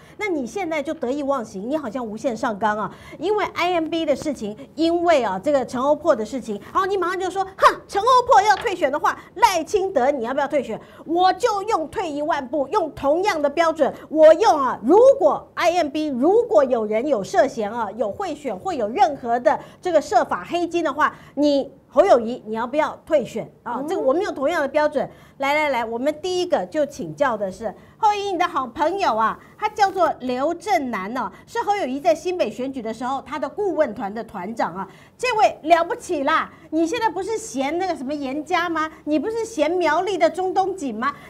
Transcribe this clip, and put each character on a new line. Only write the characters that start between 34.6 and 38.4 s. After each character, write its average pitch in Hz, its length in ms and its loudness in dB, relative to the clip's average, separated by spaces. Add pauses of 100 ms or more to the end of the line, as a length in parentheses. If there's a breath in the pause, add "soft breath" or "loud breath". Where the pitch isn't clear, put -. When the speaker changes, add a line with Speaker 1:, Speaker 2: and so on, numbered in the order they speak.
Speaker 1:
啊。 190 100 -8 (320 loud breath)
这 494 200 -2
位 381 260 0
了 330 220 4
不 440 100 -4
起 294 280 -4
啦！ 285 260 0 (200 loud breath)
你 320 160 0
现 359 140 -4
在 440 100 2
不 381 140 -6
是 440 140 -4
嫌 269 400 -4
那 370 100 -2
个 330 80 -2
什 285 80 -10
么 269 100 -6
严 285 300 -6